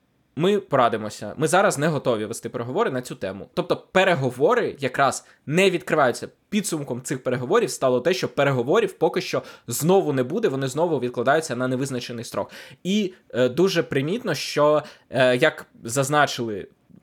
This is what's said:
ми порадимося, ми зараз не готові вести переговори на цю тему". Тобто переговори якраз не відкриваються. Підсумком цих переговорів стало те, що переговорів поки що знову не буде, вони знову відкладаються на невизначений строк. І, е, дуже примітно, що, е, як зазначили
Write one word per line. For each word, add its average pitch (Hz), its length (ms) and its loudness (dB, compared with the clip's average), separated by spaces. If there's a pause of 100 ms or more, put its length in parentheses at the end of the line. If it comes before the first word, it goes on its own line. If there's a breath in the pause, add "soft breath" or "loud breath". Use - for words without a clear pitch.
(360)
ми 190 240 2
порадимося, 110 800 0
ми 156 100 -2
зараз 175 300 2
не 143 100 0
готові 127 380 0
вести 107 240 -8
переговори 131 420 -4
на 127 100 -4
цю 123 140 -12
тему". 95 380 -10
Тобто 165 220 -2 (160)
переговори 160 880 2
якраз 135 460 0 (200 soft breath)
не 180 240 4
відкриваються. 151 580 0 (220)
Підсумком 143 520 -4
цих 131 220 -6
переговорів 131 460 0
стало 127 320 0
те, 170 120 2
що 175 160 -2
переговорів 139 640 2
поки 165 280 0
що - 220 -4 (240 loud breath)
знову 151 460 2
не 131 100 2
буде, 185 240 -2
вони 135 200 -2
знову 147 320 0
відкладаються 123 560 0
на 127 120 -2
невизначений 123 580 -6
строк. - 260 -6 (320 loud breath)
І, 196 300 -2 (200 loud breath)
е, 123 160 2
дуже 165 340 2
примітно, 160 520 -2
що, 147 480 2 (260 loud breath)
е, 127 260 4
як 151 300 2 (180)
зазначили 131 840 0 (360)